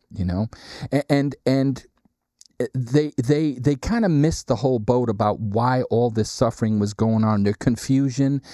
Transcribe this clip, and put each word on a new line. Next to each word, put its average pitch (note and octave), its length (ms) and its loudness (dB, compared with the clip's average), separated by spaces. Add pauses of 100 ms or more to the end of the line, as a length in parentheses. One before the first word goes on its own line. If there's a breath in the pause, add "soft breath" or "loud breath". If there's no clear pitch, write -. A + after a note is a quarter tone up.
(100)
you F#2+ 160 -4
know? F#2 220 -2 (440 loud breath)
A-, C#3+ 180 0
and, C#3+ 240 0 (120)
and C3+ 400 0 (880)
they, C3 440 0
they, D3 380 0
they C3 200 0
kinda G#3 340 0
missed D3+ 380 2
the C3 80 0
whole C3 240 0
boat A#2+ 320 0
about G#2 300 0
why A#2+ 500 0
all A#2 180 2
this A2 220 -2
suffering A2 480 0
was G#2 160 -2
going A2 300 2
on. G#2+ 180 2
Their G2+ 100 2
confusion C3+ 880 0 (140 loud breath)